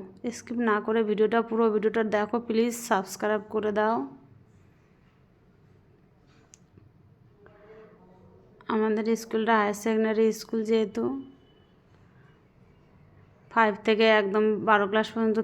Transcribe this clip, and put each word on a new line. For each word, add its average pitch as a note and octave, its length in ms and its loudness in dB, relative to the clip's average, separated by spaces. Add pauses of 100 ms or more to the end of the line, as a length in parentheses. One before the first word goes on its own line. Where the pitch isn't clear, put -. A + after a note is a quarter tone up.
(300)
স্কিপ A#3 300 -10
না A3+ 200 2
করে A3 240 0
ভিডিওটা, G#3+ 380 2
পুরো A3+ 280 0
ভিডিওটা G#3+ 380 0
দেখো, G#3 320 -2
প্লিজ A#3 340 0 (100)
সাবস্ক্রাইব G#3 680 -2
করে G#3+ 220 -4
দাও। G#3+ 240 0 (4000)
আমাদের A3 360 0 (100)
স্কুলটা A3 400 -2
হায়ার G#3 200 0
সেকেন্ডারি A3 580 0
স্কুল, A3+ 300 -6
যেহেতু A3 400 0 (2500)
ফাইভ A3 220 2 (100)
থেকে A3 280 4
একদম G#3+ 320 2 (220)
বারো G#3 220 4
ক্লাস G#3+ 220 0
পর্যন্ত A3 340 0